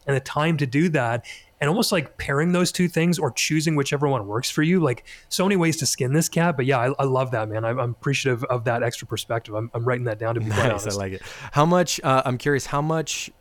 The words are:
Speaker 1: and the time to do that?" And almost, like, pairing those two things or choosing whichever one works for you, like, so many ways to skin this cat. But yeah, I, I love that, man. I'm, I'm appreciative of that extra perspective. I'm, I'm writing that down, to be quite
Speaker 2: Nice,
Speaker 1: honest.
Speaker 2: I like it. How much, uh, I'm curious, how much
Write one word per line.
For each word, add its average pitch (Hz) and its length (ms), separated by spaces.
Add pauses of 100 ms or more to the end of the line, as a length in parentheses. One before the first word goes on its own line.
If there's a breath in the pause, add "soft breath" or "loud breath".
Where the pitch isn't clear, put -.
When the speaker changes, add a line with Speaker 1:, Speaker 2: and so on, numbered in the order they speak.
Speaker 1:
and 139 100
the 131 40
time 156 380
to 143 80
do 143 240
that?" 120 340 (380 loud breath)
And 143 60
almost, 214 240
like, 160 240
pairing 151 360
those 180 200
two 180 160
things 170 300
or 143 120
choosing 156 460
whichever 143 320
one 120 180
works 110 220
for - 140
you, 175 180
like, 131 240 (240 loud breath)
so - 160
many 202 120
ways 165 200
to 151 80
skin 127 300
this 160 120
cat. 170 300
But 131 80
yeah, 135 140
I, 127 200
I 139 60
love 131 280
that, 110 180
man. 110 160
I'm, 120 120
I'm 120 120
appreciative 127 540
of 123 200
that 120 180
extra 117 240
perspective. 113 460
I'm, 113 220
I'm 117 100
writing 123 200
that 107 140
down, 113 180
to 117 40
be 110 60
quite 107 220
Speaker 2:
Nice, 104 160
Speaker 1:
honest. 101 120
Speaker 2:
I 101 60
like 95 100
it. 92 100 (300 loud breath)
How 147 140
much, 180 360
uh, 131 220
I'm 123 140
curious, 143 260
how 143 160
much 156 500 (100)